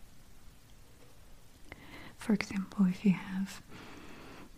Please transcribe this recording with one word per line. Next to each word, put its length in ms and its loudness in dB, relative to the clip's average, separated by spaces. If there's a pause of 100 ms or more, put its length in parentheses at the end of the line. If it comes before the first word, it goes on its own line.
(2250)
for 160 2
example, 540 4
if 180 2
you 80 12
have 480 -2 (960)